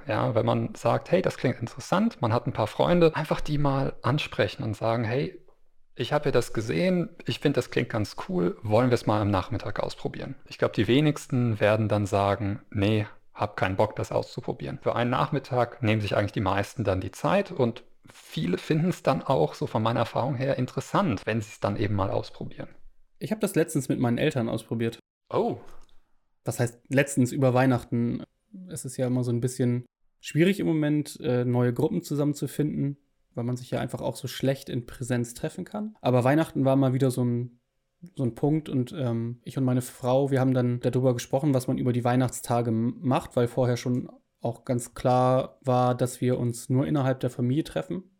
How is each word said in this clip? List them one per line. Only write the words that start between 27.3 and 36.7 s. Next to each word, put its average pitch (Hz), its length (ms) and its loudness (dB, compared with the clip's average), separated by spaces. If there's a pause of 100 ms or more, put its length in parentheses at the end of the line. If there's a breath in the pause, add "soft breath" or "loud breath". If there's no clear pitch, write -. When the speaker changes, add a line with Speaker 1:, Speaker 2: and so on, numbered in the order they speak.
Speaker 2:
Über 131 220 2
Weihnachten. 123 720 0 (460)
Es 160 140 -10
ist 131 140 -10
ja 127 100 0
immer 127 160 0
so 123 80 -2
ein 120 100 0
bisschen 123 440 0 (340)
schwierig 185 400 2
im 170 80 0
Moment, 151 540 0
äh, 123 240 0
neue 123 280 2
Gruppen 151 300 0
zusammenzufinden, 143 960 -2 (360)
weil 120 120 -4
man 123 120 -2
sich 123 140 -10
ja 123 80 -2
einfach 123 220 -6
auch 123 160 -4
so 135 100 -10
schlecht - 420 -2
in 127 160 -4
Präsenz 120 480 -4
treffen 165 300 -8
kann. 214 380 -8
Aber 127 220 4
Weihnachten 147 420 4
war 135 100 6